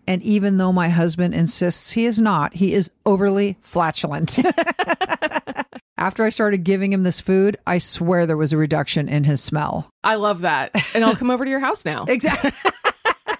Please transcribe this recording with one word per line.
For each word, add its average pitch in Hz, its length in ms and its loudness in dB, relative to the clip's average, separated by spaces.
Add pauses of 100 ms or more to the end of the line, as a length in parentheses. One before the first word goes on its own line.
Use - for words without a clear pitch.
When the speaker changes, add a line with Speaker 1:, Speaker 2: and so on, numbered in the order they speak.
Speaker 1:
and 185 160 -2
even 202 360 2
though 185 140 2
my 180 160 2
husband 170 460 2
insists 170 580 0
he 226 140 0
is 226 140 0
not, 190 340 0
he 180 180 0
is 196 200 0 (120)
overly 196 580 2
flatulent. 156 840 -2
<laughs> 320 1500 -4
After 196 260 -2
I 220 40 2
started 208 340 0
giving 196 300 0
him 190 120 2
this 175 180 0
food, 196 340 2 (100)
I 180 120 0
swear 175 480 0
there 160 100 0
was 151 160 0
a 160 60 2
reduction 151 500 0
in 147 160 0
his 143 180 2
smell. - 460 -4 (160)
Speaker 2:
I 220 120 2
love 202 260 -2
that. 151 300 -2 (220)
And 226 80 2
I'll 226 140 4
come 247 140 -2
over 254 140 -2
to 269 60 -4
your 269 100 -2
house 269 240 -4
now. 151 200 -6
Speaker 1:
<laughs> 156 40 -4
Exactly. 269 440 0 (880)